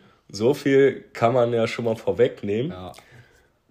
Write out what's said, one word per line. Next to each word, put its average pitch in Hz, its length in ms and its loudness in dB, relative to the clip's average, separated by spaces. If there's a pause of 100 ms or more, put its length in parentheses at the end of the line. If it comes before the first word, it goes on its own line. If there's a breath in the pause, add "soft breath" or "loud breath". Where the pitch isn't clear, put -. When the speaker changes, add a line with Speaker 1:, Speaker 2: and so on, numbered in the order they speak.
(300 soft breath)
Speaker 1:
So 113 240 0
viel 139 580 2
kann 117 220 0
man 120 180 2
ja 113 160 0
schon 120 180 -8
mal 113 120 -2
vorwegnehmen. 117 760 -2
Speaker 2:
Ja. 92 220 -14 (760 soft breath)